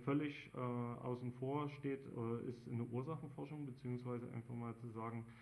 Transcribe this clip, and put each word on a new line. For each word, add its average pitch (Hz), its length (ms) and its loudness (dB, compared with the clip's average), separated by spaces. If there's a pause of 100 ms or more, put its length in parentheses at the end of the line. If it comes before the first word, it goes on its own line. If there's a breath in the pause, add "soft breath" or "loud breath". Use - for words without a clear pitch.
völlig, 143 480 4
äh, - 40 -6
außen 123 760 2
vor 143 360 2
steht, 139 360 0
äh, 117 440 0
ist - 180 -6
eine 120 180 2
Ursachenforschung, 147 800 -2
beziehungsweise 123 640 -2
einfach 120 240 -4
mal 117 220 -2
zu 117 120 -6
sagen, 113 360 -2 (160 loud breath)